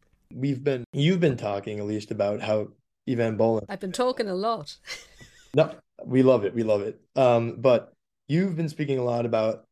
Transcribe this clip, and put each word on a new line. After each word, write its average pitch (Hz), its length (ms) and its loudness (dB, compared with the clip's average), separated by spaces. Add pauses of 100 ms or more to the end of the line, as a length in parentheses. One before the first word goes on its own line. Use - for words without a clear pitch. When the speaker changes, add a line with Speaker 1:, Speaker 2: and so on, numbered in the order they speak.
(300)
Speaker 1:
We've 131 320 -4
been, 131 300 -2
you've 165 280 2
been 143 180 2
talking, 104 400 -6
at 104 80 -6
least, 104 240 -6
about 104 320 -2
how 107 260 -2 (400)
Eavan 117 280 0
Boland 110 320 2
Speaker 2:
I've 196 120 -10
been 190 120 -8
talking 247 360 -2
a 185 60 -4
lot. 196 420 -4 (400)
<laughs> - 380 -20
Speaker 1:
No, 147 200 2 (300)
we 127 180 4
love 127 220 6
it, 92 100 -2
we 113 80 -2
love 107 200 2
it. 110 180 -8 (160)
Um, 120 420 2
but 120 340 2 (360)
you've 170 280 0
been 160 120 -4
speaking 139 300 -4
a 123 60 -2
lot 120 220 0
about 110 460 0